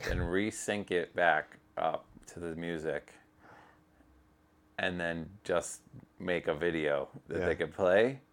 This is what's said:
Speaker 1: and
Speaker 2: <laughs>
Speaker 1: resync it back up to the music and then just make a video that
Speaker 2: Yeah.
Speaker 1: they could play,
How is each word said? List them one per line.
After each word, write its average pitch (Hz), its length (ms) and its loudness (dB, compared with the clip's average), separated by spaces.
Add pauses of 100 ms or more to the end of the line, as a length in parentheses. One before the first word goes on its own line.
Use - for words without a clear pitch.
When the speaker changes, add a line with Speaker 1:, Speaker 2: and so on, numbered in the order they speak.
Speaker 1:
and 90 120 0
Speaker 2:
<laughs> 87 140 0
Speaker 1:
resync 104 560 -2
it 87 240 0
back 82 440 4 (180)
up 80 300 -2 (220)
to - 120 -12
the 85 140 -4
music 80 580 -6 (1700)
and 92 220 -2
then 82 280 -4 (160)
just - 380 -2 (360)
make 90 300 -2
a 82 60 2
video 76 540 0 (200)
that 87 120 -4
Speaker 2:
Yeah. 87 60 2
Speaker 1:
they 82 100 4
could 82 180 -4
play, 107 460 4 (120)